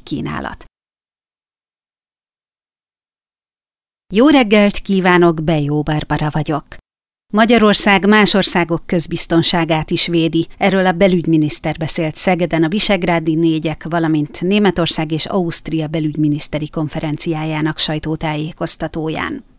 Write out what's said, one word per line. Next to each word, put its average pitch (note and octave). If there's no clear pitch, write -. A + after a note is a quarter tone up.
kínálat. -
Jó A3+
reggelt G#3+
kívánok, F3
Bejó D3+
Barbara D3+
vagyok. D3+
Magyarország G#3
más G#3+
országok E3+
közbiztonságát E3
is F3
védi. E3
Erről F#3+
a F#3
belügyminiszter E3
beszélt D#3
Szegeden E3+
a D#3+
Visegrádi F3
négyek, D#3+
valamint D#3
Németország F3
és D#3
Ausztria D#3+
belügyminiszteri D3+
konferenciájának D#3
sajtótájékoztatóján. D#3+